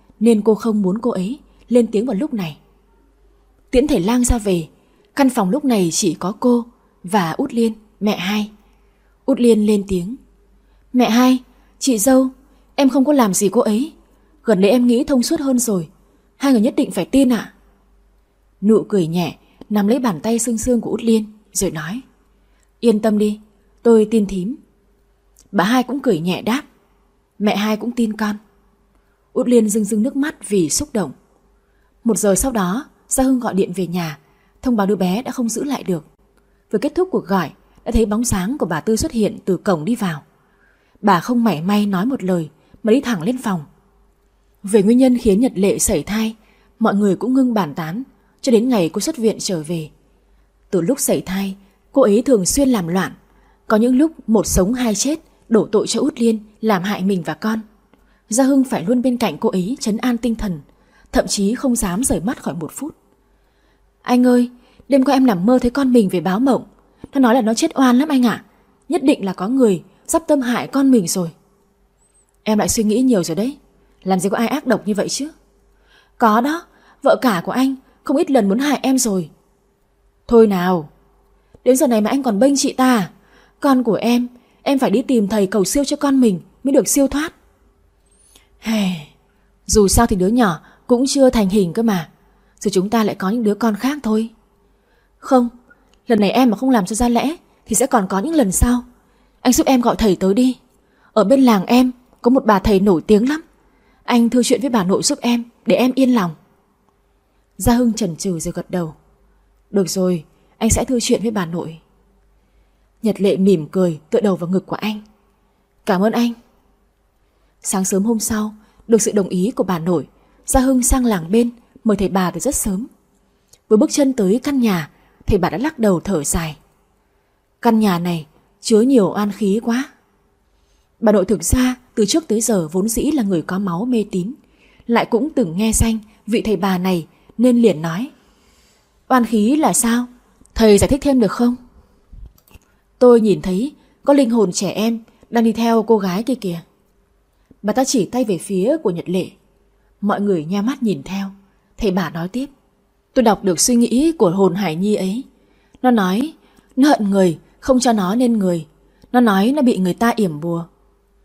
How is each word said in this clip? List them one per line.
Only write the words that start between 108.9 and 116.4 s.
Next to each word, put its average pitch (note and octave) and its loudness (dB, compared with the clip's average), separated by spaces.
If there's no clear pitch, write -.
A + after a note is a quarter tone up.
"Được G3 0
rồi, F#3 -2
anh A3 0
sẽ - 0
thư A#3+ -2
chuyện A#3 0
với A3+ -2
bà G3+ -4
nội." E3 -10
Nhật G3+ -2
Lệ F#3+ 2
mỉm F3+ 2
cười F3 -2
tựa A3+ 0
đầu G3+ 0
vào E3 -6
ngực F#3 -2
của G#3 -8
anh. G#3+ -6
"Cảm F#3 0
ơn A3 2
anh." A#3+ 0